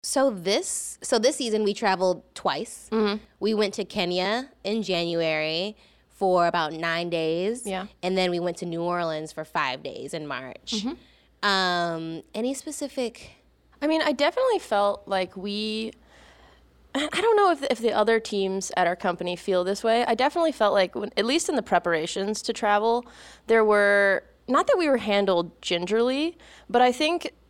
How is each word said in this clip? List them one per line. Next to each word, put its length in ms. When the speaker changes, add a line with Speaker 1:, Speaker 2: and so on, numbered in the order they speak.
Speaker 1:
So 280
this, 720
so 160
this 180
season 280
we 100
traveled 480
twice. 580
Speaker 2:
Mm-hmm. 300
Speaker 1:
We 140
went 200
to 100
Kenya 640
in 200
January 920
for 360
about 260
nine 380
days. 560
Speaker 2:
Yeah. 200
Speaker 1:
And 140
then 140
we 100
went 180
to 80
New 160
Orleans 500
for 120
five 380
days 320
in 120
March. 580
Speaker 2:
Mm-hmm. 640
Speaker 1:
Um, 760
any 200
specific 760
Speaker 2:
I 60
mean, 120
I 120
definitely 480
felt 460
like 300
we, 560
I, 180
I 80
don't 160
know 140
if, 140
if 160
the 120
other 280
teams 560
at 100
our 100
company 400
feel 280
this 200
way. 220
I 80
definitely 380
felt 200
like, 220
when, 220
at 100
least 220
in 80
the 60
preparations 800
to 100
travel, 520
there 160
were, 600
not 200
that 100
we 100
were 100
handled 600
gingerly, 800
but 100
I 120
think 400